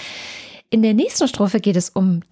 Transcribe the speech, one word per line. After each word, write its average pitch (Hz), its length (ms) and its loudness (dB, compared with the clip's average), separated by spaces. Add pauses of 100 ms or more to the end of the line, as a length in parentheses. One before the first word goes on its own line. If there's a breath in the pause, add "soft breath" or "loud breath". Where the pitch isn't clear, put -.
(680 loud breath)
In 220 120 2
der 220 140 4
nächsten 285 320 0
Strophe 208 320 0
geht 190 160 0
es 180 160 0
um 185 300 0 (100)